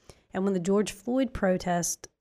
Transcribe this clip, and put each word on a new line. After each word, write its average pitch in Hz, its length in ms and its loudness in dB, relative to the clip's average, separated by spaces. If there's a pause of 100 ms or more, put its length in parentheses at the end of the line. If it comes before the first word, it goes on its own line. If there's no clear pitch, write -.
(340)
And 190 100 0
when 202 80 2
the 185 80 0
George 196 320 0
Floyd 254 400 -2
protest 180 720 0 (140)